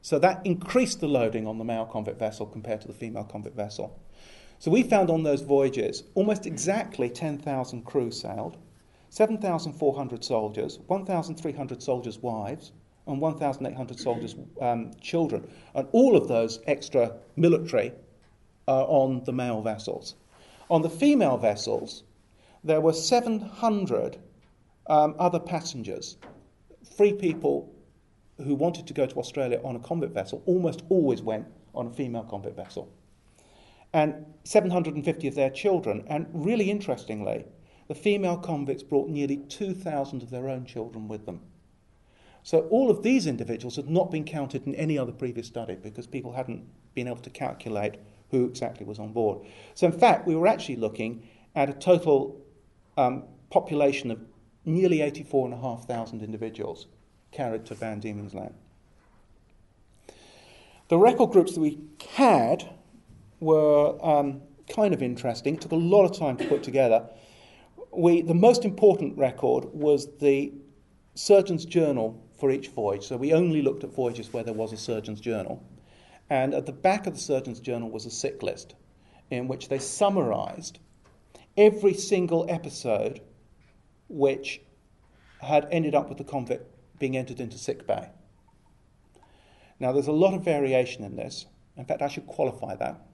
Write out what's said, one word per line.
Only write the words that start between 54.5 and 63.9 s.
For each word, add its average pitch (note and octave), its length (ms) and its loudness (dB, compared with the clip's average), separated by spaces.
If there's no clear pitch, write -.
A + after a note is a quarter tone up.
nearly E3+ 360 2
eighty-four C#3+ 440 -2
and B2 100 -6
a A#2 40 -12
half A#2 280 -8
thousand A2+ 360 -8
individuals A2 640 -10
carried A2+ 360 -6
to A#2 80 -14
Van G#2+ 260 -8
Diemen's G#2 340 -10
Land. F#2+ 200 -12
The E3 100 4
record A#3+ 340 8
groups F3+ 220 6
that D#3+ 60 -4
we D3+ 180 0
had E3+ 580 4
were, D3+ 640 6